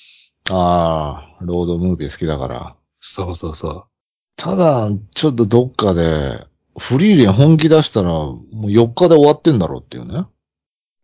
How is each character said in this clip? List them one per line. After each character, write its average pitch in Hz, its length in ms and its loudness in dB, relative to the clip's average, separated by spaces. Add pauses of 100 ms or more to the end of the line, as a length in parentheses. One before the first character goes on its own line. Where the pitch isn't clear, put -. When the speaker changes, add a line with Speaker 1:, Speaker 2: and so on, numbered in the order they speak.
(500)
Speaker 1:
あ 82 880 -4
あ、 - 40 -
ロ 87 220 -4
ー - 20 -4
ド 85 120 -4
ム 90 140 -2
ー 85 40 -4
ビ 76 100 -10
ー 71 60 -12
好 - 60 -14
き 85 80 -6
だ 76 120 -6
か 65 100 -8
ら。 - 280 -14 (240)
Speaker 2:
そ 90 320 -10
う 82 40 -12
そ 82 140 -10
う 78 40 -14
そ - 160 -10
う。 - 140 -14 (520)
Speaker 1:
た 180 200 -6
だ、 139 320 2 (260)
ち - 120 -2
ょ - 40 2
っ 123 40 -4
と 117 120 0
ど 120 200 2
っ 127 60 -12
か 101 220 0
で、 76 520 -2 (300)
フ - 220 -4
リ 208 160 4
ー 160 40 6
レ 117 80 8
ン 95 60 4
本 147 240 6
気 156 120 2
出 156 160 4
し - 80 -8
た 104 100 0
ら、 90 80 -2
も 76 340 -6 (200)
う 101 80 -2
四 117 160 4
日 170 200 2
で 165 60 6
終 147 120 8
わ 147 80 6
っ 151 60 -6
て 165 120 2
ん 117 80 0
だ 82 80 -2
ろ 67 100 -10
う - 20 -14
っ - 40 -20
て - 120 -18
い - 40 -12
う 92 120 -14
ね。 165 140 -6 (760)